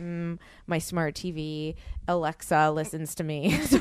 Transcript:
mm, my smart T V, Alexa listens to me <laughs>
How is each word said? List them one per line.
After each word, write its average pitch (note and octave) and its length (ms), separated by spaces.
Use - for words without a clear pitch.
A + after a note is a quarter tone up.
mm, E3+ 380
my E3+ 140
smart D#3+ 340
T - 160
V, D#3 460
Alexa D#3+ 640
listens D#3 420
to E3+ 80
me D3+ 320
<laughs> - 160